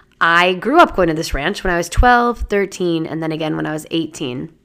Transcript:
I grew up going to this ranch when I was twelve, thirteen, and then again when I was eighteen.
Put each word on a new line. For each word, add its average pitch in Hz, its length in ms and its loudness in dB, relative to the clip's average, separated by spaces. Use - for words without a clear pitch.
I 175 360 4
grew 220 220 0
up 349 160 6
going 180 140 2
to 160 60 2
this 160 200 -6
ranch 151 300 -4
when 185 100 0
I 170 40 0
was 170 100 -2
twelve, 240 520 2
thirteen, 180 560 -2
and 160 180 -6
then 160 80 -4
again 156 240 -4
when 156 100 -4
I 151 60 -6
was 156 200 -8
eighteen. 160 640 -6